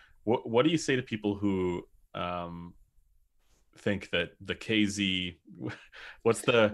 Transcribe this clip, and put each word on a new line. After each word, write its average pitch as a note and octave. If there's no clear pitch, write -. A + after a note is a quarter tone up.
What, A#2+
what A#2+
do E3+
you D#3+
say C#3
to B2
people G#2
who, F#2
um, F2
think G2+
that F2
the G2
K G#2+
Z, F#2+
<laughs> -
what's A2+
the A2+